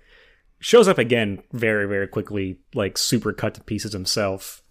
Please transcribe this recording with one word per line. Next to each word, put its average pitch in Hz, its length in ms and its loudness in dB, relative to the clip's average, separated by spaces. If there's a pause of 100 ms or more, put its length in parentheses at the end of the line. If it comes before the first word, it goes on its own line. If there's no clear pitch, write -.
(640)
shows 226 240 8
up 190 120 4
again 113 420 0 (120)
very, 107 340 0
very 98 200 -2
quickly, 98 520 -6 (160)
like, 98 200 -2
super 107 380 -2
cut - 220 -6
to - 60 -20
pieces 104 320 -8
himself. 95 760 -4